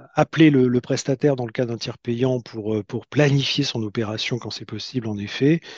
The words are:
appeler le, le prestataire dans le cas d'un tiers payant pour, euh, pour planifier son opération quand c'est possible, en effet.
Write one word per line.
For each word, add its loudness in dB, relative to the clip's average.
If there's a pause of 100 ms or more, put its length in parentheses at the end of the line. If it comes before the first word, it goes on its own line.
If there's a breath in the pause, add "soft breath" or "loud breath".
(140)
appeler 6
le, 6
le 2
prestataire 0
dans -6
le -10
cas -2
d'un -6
tiers -10
payant -2
pour, -6
euh, -2
pour -8
planifier 2
son -4
opération -4
quand -10
c'est -12
possible, -8
en -4
effet. 0 (180 loud breath)